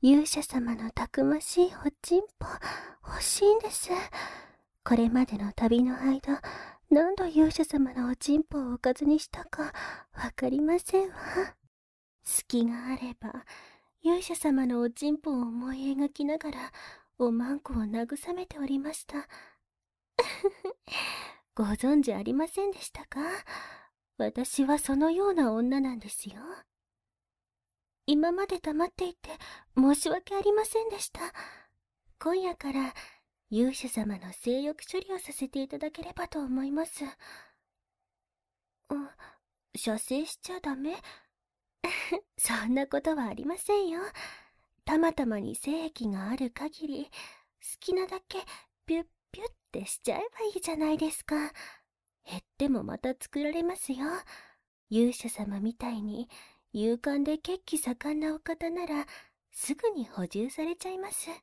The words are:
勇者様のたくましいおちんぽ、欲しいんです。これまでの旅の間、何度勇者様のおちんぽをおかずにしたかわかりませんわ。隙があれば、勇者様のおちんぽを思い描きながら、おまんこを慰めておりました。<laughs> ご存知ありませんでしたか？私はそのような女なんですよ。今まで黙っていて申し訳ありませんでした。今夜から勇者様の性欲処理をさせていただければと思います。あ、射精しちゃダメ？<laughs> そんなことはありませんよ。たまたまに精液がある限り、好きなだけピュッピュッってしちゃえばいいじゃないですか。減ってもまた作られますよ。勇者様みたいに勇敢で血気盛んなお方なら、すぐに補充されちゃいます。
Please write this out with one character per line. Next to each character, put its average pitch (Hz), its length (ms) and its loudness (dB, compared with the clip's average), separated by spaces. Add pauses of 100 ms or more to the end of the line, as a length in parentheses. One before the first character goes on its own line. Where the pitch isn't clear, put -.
勇 285 260 8
者 302 180 0
様 233 320 -2
の 220 160 -6
た - 160 -4
く 269 160 2
ま 294 160 4
し - 240 6
い 370 100 0 (100)
お 294 60 4 (120)
ち 349 160 4
ん 392 40 4 (160)
ぽ、 - 80 -8 (580)
欲 - 160 -6
し - 220 4
い 403 100 10
ん 440 60 8
で 440 100 -2
す。 - 220 -2 (960)
こ 247 100 4
れ 233 160 6
ま 247 140 6
で 214 120 -4
の 202 160 -4
旅 233 300 4
の 254 180 2
間、 269 400 2 (480)
何 330 280 6
度 370 100 0
勇 311 240 8
者 320 140 2
様 269 280 2
の 247 160 -2
お 254 60 0
ち 294 240 2
ん 311 60 4
ぽ - 160 -4
を 247 140 -2
お 247 40 -6
か 254 160 2
ず 294 120 0
に 302 120 6
し - 100 -4
た - 160 -12
か 302 280 -6 (400)
わ - 240 -6
か 254 120 0
り 262 120 2
ま 320 180 6
せ 381 260 4
ん 381 60 -6
わ。 - 60 -16 (1040)
隙 - 420 4
が 240 220 -2
あ 262 100 -4
れ 247 180 -8
ば、 220 300 -10 (580)
勇 349 200 4
者 339 140 -4
様 269 300 4
の 240 160 2
お 240 60 2
ち 285 220 0
ん 302 80 2
ぽ 302 140 -2
を 247 80 0
思 240 340 -4
い 269 200 -2
描 285 160 2
き 285 140 -4
な 302 140 0
が 311 140 -6
ら、 254 200 -8 (460)
お 240 140 4
ま 240 200 0
ん 285 60 -2
こ 269 160 -8
を 233 40 2
慰 233 560 -4
め 370 120 -6
て 311 140 -12
お - 20 -2
り 269 160 0
ま 285 140 -4
し - 120 -8
た。 285 240 -8 (880)
<laughs> - 600 0 (800)
ご 220 80 2
存 262 400 4
知 220 100 0
あ 190 80 -4
り 220 120 0
ま 302 120 2
せ 392 180 -2
ん 403 60 0
で 381 100 -6
し - 120 -8
た - 140 -12
か？ 330 380 -6 (720)
私 240 480 0
は 294 140 4
そ 277 160 2
の 302 160 6
よ 370 180 4
う 392 60 4
な 269 180 4
女 247 280 2
な 262 160 0
ん - 20 -8
で 208 100 -12
す - 220 -6
よ。 190 60 -18 (1700)
今 302 260 4
ま 381 140 0
で 381 120 -2
黙 311 280 0
っ - 40 -4
て - 160 -4
い 349 80 -6
て - 240 -14 (380)
申 269 180 8
し - 140 0
訳 370 260 -2
あ 392 60 2
り 415 140 6
ま 427 100 4
せ 440 180 0
ん 453 60 -2
で 415 100 -6
し - 120 -4
た。 - 100 -10 (1000)
今 349 220 0
夜 359 160 -2
か 277 160 -6
ら 262 220 -2 (560)
勇 240 240 2
者 - 120 -8
様 214 300 -2
の 185 160 -12
性 247 300 -2
欲 302 280 -6
処 359 80 -2
理 392 140 -6
を 370 60 -6
さ - 120 -10
せ 277 180 -6
て 269 140 -4
い 269 60 -6
た 285 100 -10
だ 302 120 -4
け 320 120 -12
れ 349 120 -12
ば 349 120 -6
と 311 140 -6
思 262 240 -2
い 277 80 -2
ま 311 140 0
す。 - 180 -6 (1800)
あ、 285 260 -6 (600)
射 220 220 -2
精 277 260 -2
し - 140 -10
ち - 160 -12
ゃ 370 60 -10
ダ 285 140 -4
メ？ 294 280 -6 (800)
<laughs> - 420 -4 (140)
そ 226 260 2
ん 233 100 0
な 269 120 2
こ 285 160 -2
と 320 120 2
は 269 120 -2
あ 202 80 -6
り - 100 -10
ま 339 140 -4
せ - 160 0
ん 403 140 2
よ。 330 120 -4 (840)
た 311 100 2
ま 330 160 4
た 285 140 -2
ま 220 120 0
に 208 160 -6
精 320 300 -2
液 277 240 -6
が 196 220 -4
あ 254 60 -2
る 262 140 -2
限 311 380 -8
り、 285 160 -6
好 - 60 -20 (680)
き - 140 -4
な 370 140 0
だ 381 140 -8
け - 220 -10 (440)
ピ 330 140 0
ュ - 20 -4
ッ 330 40 -8 (240)
ピ - 120 -12
ュ - 20 -10
ッ 480 60 -6
っ - 40 -20 (160)
て - 140 -8
し - 140 -4
ち - 160 -2
ゃ - 20 -2
え 415 140 -4
ば - 160 -12
い 415 100 -2
い 359 60 -4
じ 339 100 -4
ゃ 311 60 -4
な 311 100 2
い 311 80 2
で 311 140 0
す - 160 -6
か。 302 260 -2 (720)
減 - 140 -10
っ - 40 -12 (140)
て 277 140 0
も 233 140 0
ま - 140 -6
た 254 120 -4
作 285 340 -6
ら 294 80 0
れ 339 100 -2
ま 349 140 0
す - 160 -4
よ。 262 140 -4 (840)
勇 233 240 4
者 - 160 -8
様 202 320 -4
み 226 140 -2
た 247 160 -6
い 226 100 -6
に 214 300 -8 (420)
勇 220 220 2
敢 285 280 -2
で 302 160 0
血 370 220 -6
気 - 180 -4
盛 294 380 -2
ん 302 40 -2
な 311 140 -2
お 311 60 -10
方 330 280 -6
な 349 180 -4
ら、 294 200 -4 (460)
す - 220 -2
ぐ 466 160 0
に 294 160 -4
補 180 200 -6
充 214 240 -4
さ 311 140 -6
れ 339 120 -4
ち - 100 -12
ゃ 370 40 -6
い 370 80 -6
ま 392 120 -8
す。 - 200 -4 (120)